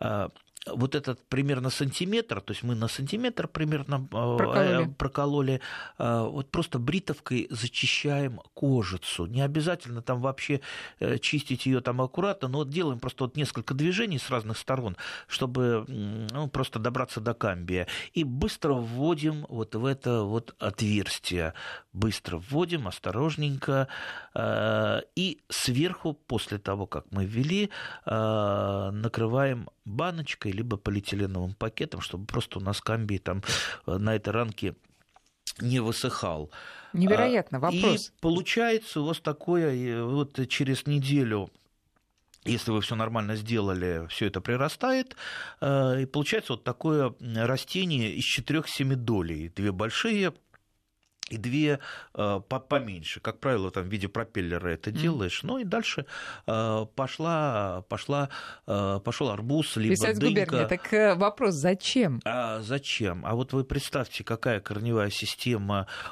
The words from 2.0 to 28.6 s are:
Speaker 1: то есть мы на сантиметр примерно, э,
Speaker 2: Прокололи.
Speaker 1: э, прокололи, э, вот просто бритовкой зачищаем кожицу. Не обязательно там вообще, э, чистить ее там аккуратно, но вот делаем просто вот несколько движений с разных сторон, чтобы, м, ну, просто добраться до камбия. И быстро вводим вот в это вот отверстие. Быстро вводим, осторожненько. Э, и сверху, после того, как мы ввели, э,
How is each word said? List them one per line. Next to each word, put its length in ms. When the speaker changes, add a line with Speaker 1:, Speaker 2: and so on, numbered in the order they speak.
Speaker 1:
то 120
есть 100
мы 120
на 140
сантиметр 600
примерно, 480
э, 280
Speaker 2:
Прокололи. 460
Speaker 1:
э, 120
прокололи, 640
э, 220
вот 200
просто 280
бритовкой 720
зачищаем 880
кожицу. 720
Не 160
обязательно 580
там 220
вообще, 380
э, 180
чистить 480
ее 160
там 180
аккуратно, 480
но 100
вот 120
делаем 280
просто 260
вот 120
несколько 380
движений 440
с 120
разных 260
сторон, 400
чтобы, 600
м, 460
ну, 160
просто 300
добраться 420
до 140
камбия. 520
И 100
быстро 480
вводим 760
вот 240
в 100
это 380
вот 380
отверстие. 920
Быстро 460
вводим, 500
осторожненько. 1000
Э, 640
и 260
сверху, 640
после 420
того, 300
как 240
мы 160
ввели, 420
э, 840